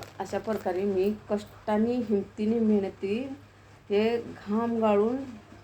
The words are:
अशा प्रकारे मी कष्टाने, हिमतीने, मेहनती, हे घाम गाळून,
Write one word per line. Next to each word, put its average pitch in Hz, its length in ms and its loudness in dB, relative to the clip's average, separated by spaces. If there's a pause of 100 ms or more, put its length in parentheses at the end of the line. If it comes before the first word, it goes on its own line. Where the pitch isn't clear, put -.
(180)
अशा 196 200 -4
प्रकारे 196 460 -2
मी 202 300 2 (160)
कष्टाने, 214 640 0
हिमतीने, 214 640 0
मेहनती, 202 600 2 (720)
हे 226 300 2
घाम 220 600 -2
गाळून, 220 360 4 (480)